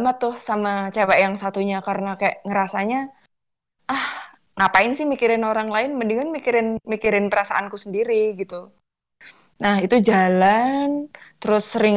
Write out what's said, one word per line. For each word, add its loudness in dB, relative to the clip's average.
amat 0
tuh -2
sama -4
cewek 4
yang 2
satunya -4
karena -4
kayak -2
ngerasanya, -2
"Ah, -6
ngapain 2
sih -4
mikirin 2
orang -2
lain? -2
Mendingan -2
mikirin, 0
mikirin 0
perasaanku -2
sendiri," 0
gitu. -10
Nah, 2
itu 4
jalan, 2
terus 0
sering 2